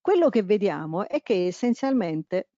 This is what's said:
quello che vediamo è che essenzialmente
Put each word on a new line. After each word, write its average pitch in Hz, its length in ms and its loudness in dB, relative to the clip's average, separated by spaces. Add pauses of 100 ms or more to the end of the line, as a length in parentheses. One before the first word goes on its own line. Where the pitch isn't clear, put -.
quello 349 260 4
che 220 160 2
vediamo 180 640 -2
è 302 140 -4
che 180 240 0
essenzialmente 185 1120 -2